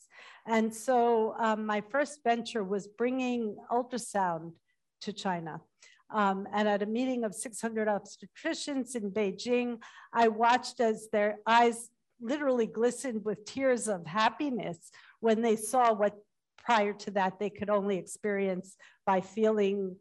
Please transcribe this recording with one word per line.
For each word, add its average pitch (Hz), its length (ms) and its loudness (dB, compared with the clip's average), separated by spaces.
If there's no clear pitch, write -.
And 226 260 2
so, 233 640 2
um, 220 300 0
my 208 140 0
first 277 420 -2
venture 233 400 0
was 190 240 -4
bringing 247 720 -2
ultrasound 190 840 -2
to 208 120 -8
China. 165 480 -6
Um, 196 420 0
and 208 160 2
at 202 140 2
a 208 60 -2
meeting 240 360 -2
of 196 120 -4
six - 260 -10
hundred 220 260 -2
obstetricians 254 1080 -4
in 208 160 -6
Beijing, 233 680 -2
I 233 180 4
watched 233 500 2
as 226 320 0
their 208 340 0
eyes 233 460 4
literally 254 460 0
glistened 226 580 -2
with 214 220 -6
tears 254 420 0
of 175 200 -4
happiness 214 800 -2
when 226 240 2
they 226 120 4
saw 233 380 4
what 208 240 0
prior 208 360 2
to 208 180 -12
that 190 260 0
they 202 140 -4
could 202 180 -6
only 202 300 0
experience 190 800 -4
by 190 160 4
feeling 202 800 0